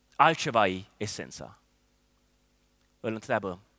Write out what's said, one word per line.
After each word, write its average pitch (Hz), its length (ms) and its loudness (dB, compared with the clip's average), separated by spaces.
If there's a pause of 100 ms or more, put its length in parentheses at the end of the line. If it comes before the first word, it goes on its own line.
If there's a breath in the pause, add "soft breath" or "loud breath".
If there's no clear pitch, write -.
(160)
altceva 139 520 4
e 92 160 -4 (120)
esența. 73 600 -10 (1400)
Îl 113 120 -4
întreabă, 104 480 -4 (180)